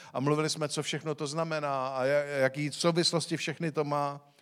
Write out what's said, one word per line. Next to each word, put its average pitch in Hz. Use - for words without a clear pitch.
a 127
mluvili 151
jsme, 151
co 151
všechno 151
to 151
znamená 147
a 131
ja-, 143
jaký 143
souvislosti 170
všechny -
to 151
má. 143